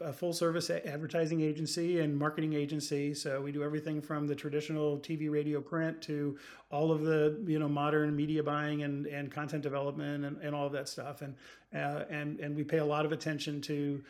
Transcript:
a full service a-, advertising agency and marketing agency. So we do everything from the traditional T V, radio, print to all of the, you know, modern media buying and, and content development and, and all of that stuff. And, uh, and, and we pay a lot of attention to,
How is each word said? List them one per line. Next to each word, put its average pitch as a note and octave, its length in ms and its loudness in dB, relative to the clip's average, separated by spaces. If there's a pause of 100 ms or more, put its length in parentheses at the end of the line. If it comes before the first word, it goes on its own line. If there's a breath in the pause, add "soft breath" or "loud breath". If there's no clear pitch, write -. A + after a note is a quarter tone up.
a D3+ 100 -4
full F3 200 -2
service E3 380 2
a-, E3+ 160 0
advertising D#3+ 540 0
agency E3 600 2
and D3 160 2
marketing D3+ 380 2
agency. D3 600 0
So C#3 260 -2
we C#3+ 120 -4
do D3 100 -2
everything D3+ 380 -2
from D3 260 -2
the C#3+ 80 2
traditional D3+ 640 0
T D#3 180 -4
V, D3+ 120 -2
radio, D3 320 2
print D#3+ 420 -2
to D3 360 -2 (320 loud breath)
all D3+ 200 4
of D#3 120 4
the, D3+ 440 4
you D#3 120 4
know, D3+ 100 2
modern D3 460 4
media D3+ 280 2
buying D3 400 0
and, C#3+ 240 -2
and C#3+ 240 -6
content D3+ 320 -4
development C#3+ 640 -2
and, C#3+ 180 -4
and D3 120 -2
all C#3+ 120 0
of C#3 60 -2
that C#3+ 160 -4
stuff. C#3 340 -8
And, C#3 120 -8 (400 loud breath)
uh, D3 340 -2
and, D3 320 -4
and D3 160 -4
we D3 80 0
pay D#3 140 2
a D3+ 60 4
lot D3 200 2
of D3+ 80 0
attention D3+ 500 -2
to, C#3+ 480 -2